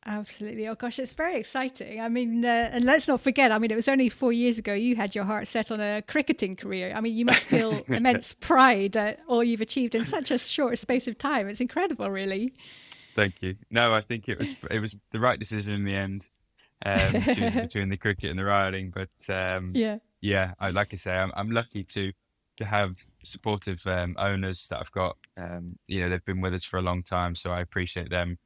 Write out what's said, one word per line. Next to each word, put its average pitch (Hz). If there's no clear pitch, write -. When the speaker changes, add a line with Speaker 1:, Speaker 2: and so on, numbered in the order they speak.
Speaker 1:
Absolutely. 214
Oh, 220
gosh, 240
it's 254
very 339
exciting. 262
I 226
mean, 233
uh, 233
and 240
let's 269
not 262
forget, 254
I 214
mean, 220
it 220
was 233
only 269
four 247
years 233
ago 208
you 233
had 214
your 202
heart 208
set 220
on 214
a 208
cricketing 254
career. 185
I 220
mean, 226
you 233
must -
feel 226
Speaker 2:
<laughs> -
Speaker 1:
immense 233
pride 220
at 214
all 233
you've 233
achieved 240
in 233
such 320
a 247
short 240
space 254
of 226
time. 233
It's 214
incredible, 247
really. 196
Speaker 2:
Thank 101
you. 95
No, 117
I 107
think 113
it 110
was, -
it 110
was 107
the 113
right 120
decision 104
in 101
the 98
end, 98
um, 98
between, 233
Speaker 1:
<laughs> 233
Speaker 2:
between 98
the 98
cricket -
and 87
the 95
riding. 95
But, 95
um, 92
Speaker 1:
Yeah. 220
Speaker 2:
yeah, 95
I, 98
like 98
I 98
say, 92
I'm, 95
I'm 104
lucky 117
to, 98
to 110
have 101
supportive, 98
um, 90
owners 95
that -
I've -
got. 92
Um, 87
you 95
know, 90
they've 90
been 92
with 92
us 92
for -
a 92
long 90
time, 87
so 90
I 90
appreciate 87
them 87